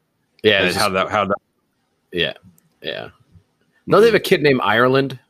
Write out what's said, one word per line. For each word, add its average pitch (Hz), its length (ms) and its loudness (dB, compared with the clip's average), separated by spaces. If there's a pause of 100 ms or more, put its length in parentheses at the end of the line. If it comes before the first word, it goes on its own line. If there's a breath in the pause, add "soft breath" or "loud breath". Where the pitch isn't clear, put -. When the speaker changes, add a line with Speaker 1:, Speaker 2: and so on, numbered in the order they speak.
(440)
Speaker 1:
Yeah, 104 160 4
Speaker 2:
And 95 80 2
Speaker 1:
it's 87 100 -4
Speaker 2:
how 104 120 0
Speaker 1:
just 95 40 -4
Speaker 2:
that, 92 160 -2
how 101 160 0
that 98 120 -4 (760)
Speaker 1:
Yeah, 85 220 -4 (480)
yeah. 55 280 -12 (800)
No, 170 120 2
they 214 80 6
have 220 80 2
a 180 40 2
kid 175 240 -2
named 139 200 2
Ireland. 127 560 0 (100)